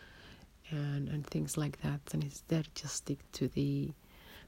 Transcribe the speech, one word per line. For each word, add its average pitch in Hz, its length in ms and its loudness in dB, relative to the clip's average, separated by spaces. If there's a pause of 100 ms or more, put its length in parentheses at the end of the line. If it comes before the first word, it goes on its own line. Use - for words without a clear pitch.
(720)
and, 143 400 2
and 147 160 0
things 156 320 0
like 147 240 2
that. 147 200 0 (120)
And 151 100 4
instead 151 520 2
just - 200 -4
stick - 240 -2 (140)
to 135 140 2
the 143 440 2 (560)